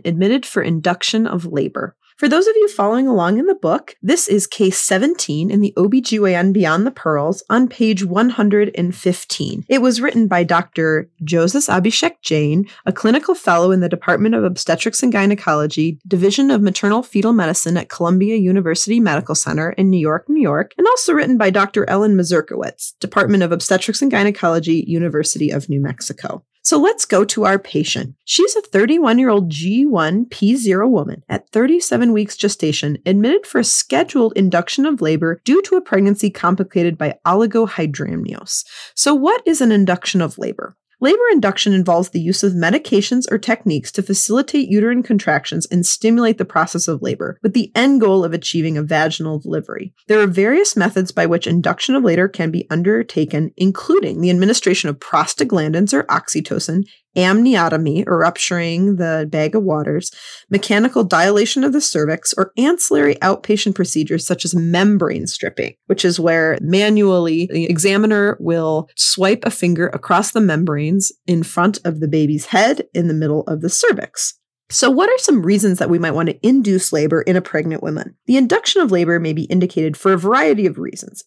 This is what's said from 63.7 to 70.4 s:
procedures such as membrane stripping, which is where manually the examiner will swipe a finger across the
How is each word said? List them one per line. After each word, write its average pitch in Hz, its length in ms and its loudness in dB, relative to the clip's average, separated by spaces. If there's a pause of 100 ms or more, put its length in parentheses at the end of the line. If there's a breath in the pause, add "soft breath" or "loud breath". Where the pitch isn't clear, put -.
procedures 165 520 -2
such 175 200 -4
as 170 80 -4
membrane 170 720 0
stripping, - 480 -8 (140)
which 196 180 0
is 175 120 0
where 165 440 0
manually 180 920 2
the 165 140 -2
examiner 202 720 0
will 160 560 -2
swipe 196 480 0
a 226 60 -2
finger 175 380 0
across - 420 0
the 226 100 0